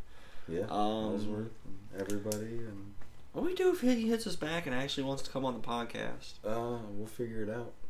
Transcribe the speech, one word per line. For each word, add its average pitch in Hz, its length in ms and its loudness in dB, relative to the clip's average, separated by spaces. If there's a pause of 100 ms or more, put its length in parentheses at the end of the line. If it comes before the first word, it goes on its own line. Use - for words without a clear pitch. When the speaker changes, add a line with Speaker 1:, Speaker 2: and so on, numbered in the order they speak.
(460)
Speaker 1:
Yeah, 85 240 0
Speaker 2:
um, 107 440 2
Speaker 1:
Ellsworth 104 360 0 (140)
and 98 360 -4
everybody 107 580 0
and 101 360 -4 (380)
Speaker 2:
what - 100 -2
do 320 60 4
we 370 60 0
do 370 180 4
if - 80 2
he 240 280 6
hits 226 180 2
us 180 100 2
back 165 300 0
and 127 80 0
actually 139 300 2
wants 135 200 0
to - 60 -2
come 135 140 0
on 127 100 2
the 107 120 0
podcast? 117 680 -2 (100)
Speaker 1:
Uh, 117 340 0 (140)
we'll 104 160 0
figure 117 340 0
it 104 80 0
out. 117 220 -4 (180)